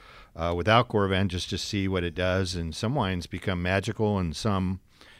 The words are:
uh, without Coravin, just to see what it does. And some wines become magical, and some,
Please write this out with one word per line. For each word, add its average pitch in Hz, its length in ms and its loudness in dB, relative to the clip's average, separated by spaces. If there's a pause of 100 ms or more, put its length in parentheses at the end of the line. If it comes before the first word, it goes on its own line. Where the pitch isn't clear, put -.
(360)
uh, 85 200 0
without 110 340 4
Coravin, 98 400 2
just 87 200 -4
to 95 80 -4
see 95 300 -2
what 92 160 0
it 87 100 -4
does. 92 420 0
And 82 200 -4
some 110 180 -2
wines 95 320 -2
become 90 360 -4
magical, 98 580 0
and 82 160 -2
some, 95 440 0 (400)